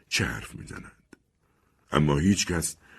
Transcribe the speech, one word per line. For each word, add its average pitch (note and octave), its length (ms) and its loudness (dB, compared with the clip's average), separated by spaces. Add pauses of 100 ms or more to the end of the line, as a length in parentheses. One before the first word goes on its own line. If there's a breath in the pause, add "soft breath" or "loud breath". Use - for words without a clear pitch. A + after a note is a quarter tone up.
چه - 160 -2
حرف - 300 -8
می‌زنند. - 640 -18 (760)
اما D2 260 4
هیچ F#2 280 2
کس E2+ 300 -4 (220 loud breath)